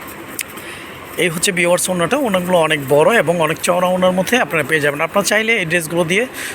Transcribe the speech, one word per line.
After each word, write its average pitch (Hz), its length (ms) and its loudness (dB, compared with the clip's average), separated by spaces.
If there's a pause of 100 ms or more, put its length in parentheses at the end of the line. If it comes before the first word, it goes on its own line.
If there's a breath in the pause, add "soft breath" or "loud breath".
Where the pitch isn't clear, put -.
(1160 loud breath)
এই 175 120 2
হচ্ছে 175 240 -2
ভিউয়ার্স 175 380 0
ওড়নাটা। 180 260 0
ওড়নাগুলো 185 420 0
অনেক 156 300 0
বড় 160 300 6
এবং 170 220 2
অনেক 160 180 0
চওড়া 180 300 0
ওড়নার 185 240 2
মধ্যে 185 240 0
আপনারা 170 280 0
পেয়ে 156 160 2
যাবেন। 147 200 0
আপনারা 165 260 0
চাইলে 220 320 2
এই 185 60 -2
ড্রেসগুলো 170 400 0
দিয়ে 190 220 0 (280 loud breath)